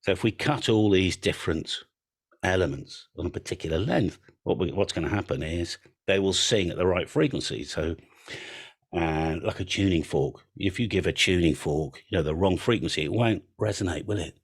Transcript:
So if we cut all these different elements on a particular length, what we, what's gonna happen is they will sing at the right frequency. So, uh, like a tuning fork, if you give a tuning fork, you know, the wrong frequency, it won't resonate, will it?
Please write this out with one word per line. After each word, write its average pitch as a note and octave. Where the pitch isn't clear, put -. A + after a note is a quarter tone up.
So -
if F#2
we A#2
cut -
all G#2+
these F#2+
different -
elements F2+
on F2
a E2+
particular -
length, -
what F2
we, F2
what's G2
gonna E2
happen D2
is E2+
they G2
will G2
sing F#2
at -
the F2+
right F2+
frequency. C3
So, D#2+
uh, D#2+
like G2
a G2+
tuning F#2
fork, C#2
if G2
you A#2+
give G2
a F2+
tuning F2
fork, D2+
you -
know, F2
the D2+
wrong F#2
frequency, E2+
it D2
won't A2
resonate, G2
will G#2
it? E2